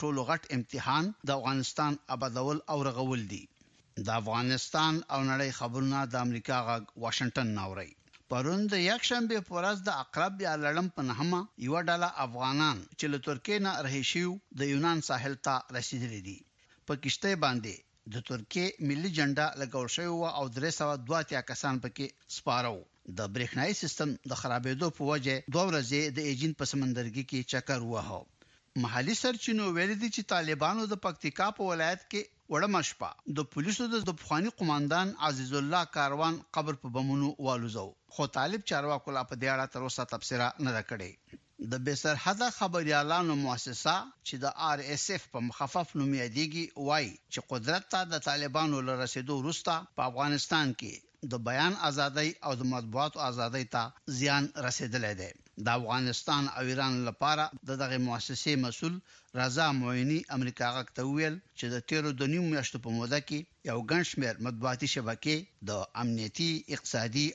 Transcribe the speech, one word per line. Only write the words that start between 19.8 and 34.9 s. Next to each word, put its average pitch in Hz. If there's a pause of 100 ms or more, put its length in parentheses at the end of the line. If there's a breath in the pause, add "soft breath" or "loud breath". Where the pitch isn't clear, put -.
شوې 175
وه 165
او 143 (120)
درې 143
سوه 147 (120)
دوه 160
اتیا 139
کسان 131 (100)
پکې 131 (300)
سپاره 123
وو. 90 (340)
د - (140)
برېښنایي 127
سیستم 151 (200)
د -
خرابېدو 131
په -
وجه 139 (180)
دوه 170
ورځې 143 (160)
د - (100)
ایجین 143
په 147
سمندرګي 127
کې 131
چکر 131
وواهه. 101 (560 soft breath)
محلي 131
سرچینو 220
ویلي 190
دي 233
چې -
طالبانو 160
د 208 (100)
پکتیکا 175 (120)
په 220
ولایت 170
کې 208 (300)
وړمه 185
شپه - (260)
د 147
پولیسو 196
د، 226
د -
پخواني 170
قومندان 156 (200)